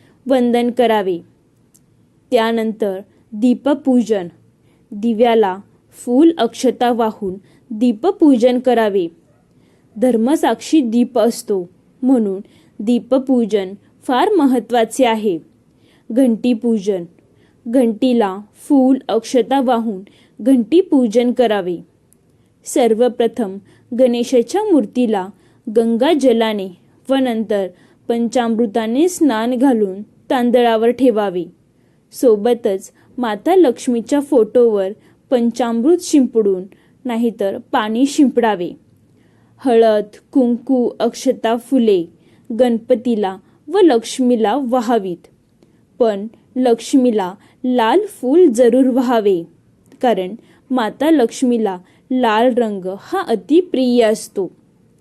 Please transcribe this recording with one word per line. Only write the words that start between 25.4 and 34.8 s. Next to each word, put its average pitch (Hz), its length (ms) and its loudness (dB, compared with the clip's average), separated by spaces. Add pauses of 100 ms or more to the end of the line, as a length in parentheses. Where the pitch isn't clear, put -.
गंगाजलाने 233 920 0 (400)
व 269 60 0
नंतर 220 520 -2 (400)
पंचामृताने 233 1000 -2
स्नान 247 480 -2
घालून 214 440 0
तांदळावर 240 880 0
ठेवावे. 208 560 0 (640)
सोबतच 214 800 0 (260)
माता 240 380 -2
लक्ष्मीच्या 247 640 0
फोटोवर 220 720 2 (380)